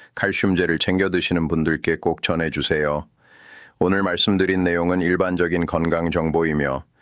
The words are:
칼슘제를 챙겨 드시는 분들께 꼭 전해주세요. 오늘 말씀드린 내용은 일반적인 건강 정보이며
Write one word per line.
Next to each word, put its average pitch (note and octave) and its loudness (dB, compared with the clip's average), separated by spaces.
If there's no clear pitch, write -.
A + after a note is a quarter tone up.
칼슘제를 F2+ 0
챙겨 F#2+ 0
드시는 F2 0
분들께 D#2+ 0
꼭 - -4
전해주세요. D2+ -2
오늘 G2 2
말씀드린 F#2 2
내용은 F2 0
일반적인 F2 0
건강 E2 0
정보이며 D#2 0